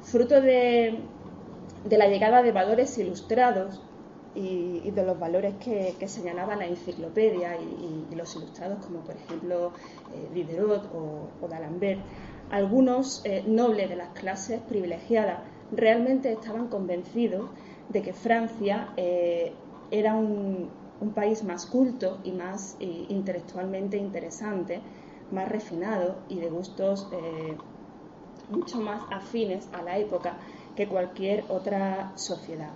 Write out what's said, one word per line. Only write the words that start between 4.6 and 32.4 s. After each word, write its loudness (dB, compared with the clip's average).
y -2
de 2
los 2
valores 0
que, 0
que -6
señalaba -4
la -4
enciclopedia 0
y, -6
y, -6
y -8
los -8
ilustrados, -8
como -8
por -12
ejemplo, -4
eh, -10
Diderot 0
o, -8
o -6
D'Alembert, -2
algunos, 4
eh, 0
nobles 4
de -4
las -8
clases -6
privilegiadas 0
realmente 4
estaban -4
convencidos -2
de 0
que -6
Francia, 2
eh, 2
era 4
un, 0
un 0
país 2
más -6
culto 2
y -4
más, -6
eh, -6
intelectualmente -4
interesante, -4
más -2
refinado -2
y -6
de -2
gustos, -2
eh, -6
mucho -2
más -4
afines -2
a -8
la -4
época -2
que 0
cualquier 0
otra -2
sociedad. -8